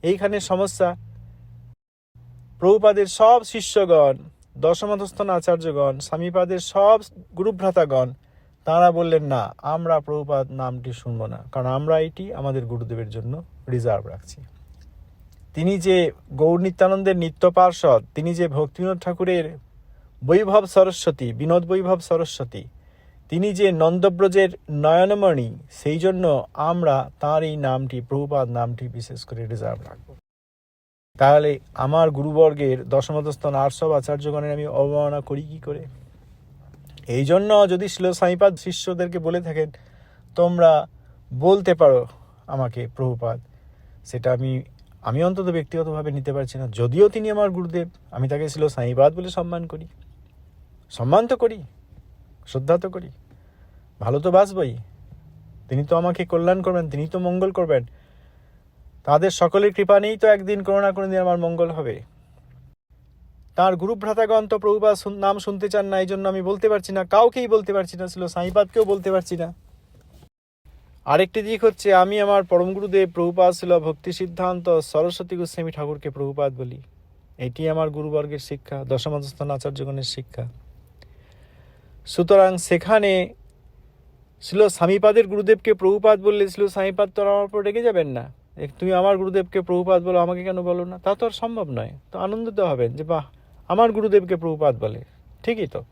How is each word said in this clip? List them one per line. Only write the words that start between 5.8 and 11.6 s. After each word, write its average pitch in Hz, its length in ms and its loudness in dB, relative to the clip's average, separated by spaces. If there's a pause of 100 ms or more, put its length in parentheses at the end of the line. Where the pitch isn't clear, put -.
স্বামীপাদের 180 600 -4
সব 202 420 4 (360)
গুরুভ্রাতাগণ, 175 760 0 (520)
তাঁরা 175 280 4
বললেন, 165 320 0
"না, 127 340 -4
আমরা 160 420 -2
প্রভুপাদ 143 520 -4
নামটি 127 400 -10
শুনব 117 340 -8
না, 113 260 -14
কারণ 127 140 -6